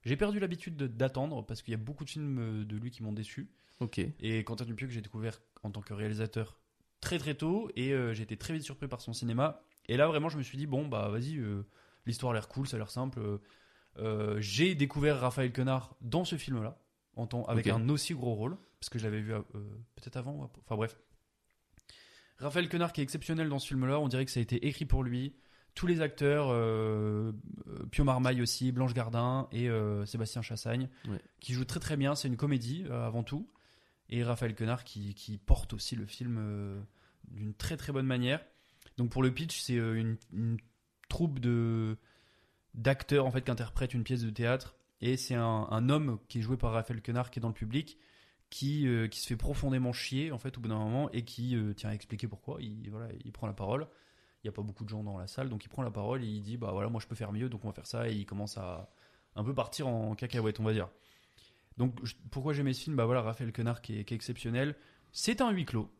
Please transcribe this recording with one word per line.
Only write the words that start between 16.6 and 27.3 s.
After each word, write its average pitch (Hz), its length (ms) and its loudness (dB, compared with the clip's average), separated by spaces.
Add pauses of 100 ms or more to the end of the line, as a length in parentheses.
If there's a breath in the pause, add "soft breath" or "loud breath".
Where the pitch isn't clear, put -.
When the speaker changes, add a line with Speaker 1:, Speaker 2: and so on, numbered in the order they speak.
Speaker 1:
en 117 100 -2
tant, 120 200 -2
avec 113 200 4
Speaker 2:
Ok. 101 60 6
Speaker 1:
un 117 160 4
aussi 147 240 2
gros 123 220 0
rôle, 127 240 -2 (200)
parce - 120 -8
que 120 80 -4
je 107 60 -2
l'avais 107 180 0
vu, 110 100 -2
euh, 107 80 0 (540)
peut-être - 240 -10
avant 131 160 -6
ou 147 100 -8
après, - 220 -14
enfin 113 100 0
bref. 113 220 0 (1400 loud breath)
Raphaël 165 300 0
Quenard 170 240 2
qui - 80 -2
est 139 40 4
exceptionnel 160 440 0
dans 139 100 0
ce - 100 -4
film-là, 135 300 4
on 147 100 4
dirait 127 180 2
que - 40 -8
ça - 100 0
a - 20 4
été 120 240 2
écrit 147 180 0
pour 135 180 6
lui. 123 320 -2 (400 soft breath)
Tous 180 120 0
les 165 160 6
acteurs, 143 480 4
euh, 110 840 4 (360)